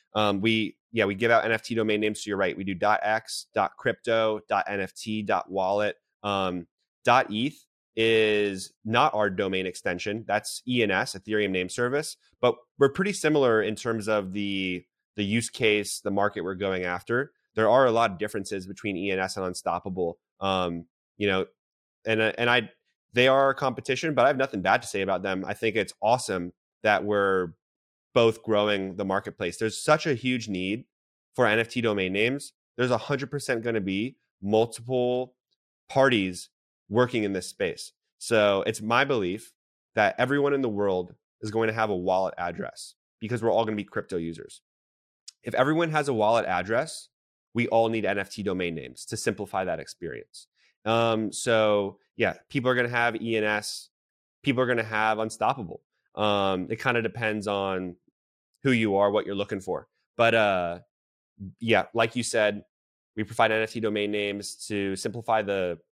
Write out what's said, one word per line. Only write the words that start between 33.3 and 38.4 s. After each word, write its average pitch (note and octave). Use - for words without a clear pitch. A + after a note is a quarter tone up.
percent C3
gonna A2+
be G2
multiple B2
parties A2
working A#2+
in G2
this F#2
space. -
So G#2